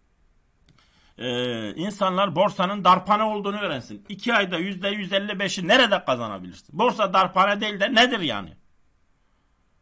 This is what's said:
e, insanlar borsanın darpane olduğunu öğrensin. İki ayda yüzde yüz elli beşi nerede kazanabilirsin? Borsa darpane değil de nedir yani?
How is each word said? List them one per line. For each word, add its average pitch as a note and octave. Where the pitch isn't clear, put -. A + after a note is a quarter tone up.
e, A#2+
insanlar F#3+
borsanın G3
darpane F#3
olduğunu G#3
öğrensin. C3
İki G#3+
ayda F#3+
yüzde F#3+
yüz G3+
elli G3+
beşi F#3
nerede A3
kazanabilirsin? A2
Borsa G#3+
darpane F#3+
değil G#3
de C#4
nedir A#3
yani? G2+